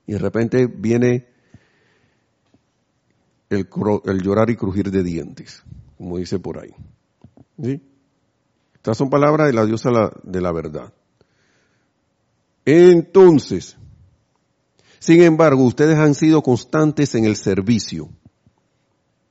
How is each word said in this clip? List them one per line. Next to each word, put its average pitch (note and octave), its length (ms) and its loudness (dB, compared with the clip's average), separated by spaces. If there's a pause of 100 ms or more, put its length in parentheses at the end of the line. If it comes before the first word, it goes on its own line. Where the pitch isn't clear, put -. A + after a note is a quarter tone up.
y - 60 -12
de G2+ 80 -6
repente A#2 480 -2
viene A#2+ 580 -2 (2250)
el G2 180 -6
cro-, G2+ 380 -4
el F#2+ 160 -4
llorar G#2 300 -2
y A2+ 40 -4
crujir G2 360 -6
de F#2+ 100 -2
dientes, - 640 -10 (340)
como F2+ 220 -12
dice F#2 180 -8
por - 220 -12
ahí. - 160 -20 (840)
¿Sí? C#3 220 -8 (960)
Estas - 220 -6
son C#3 120 -2
palabras D3 380 2
de C3+ 60 0
la A2 120 0
diosa A2+ 240 -4
la, A2+ 320 0
de F#2 200 -8
la F2+ 100 -4
verdad. D#2 420 -10 (1800)
Entonces, E3+ 1080 4 (1200)
sin E3+ 220 4
embargo, D#3 420 4
ustedes D3 340 2
han D3+ 160 2
sido D#3 280 2
constantes C#3+ 720 -2
en A2+ 80 0
el G#2+ 140 0
servicio F#2+ 720 -4 (1200)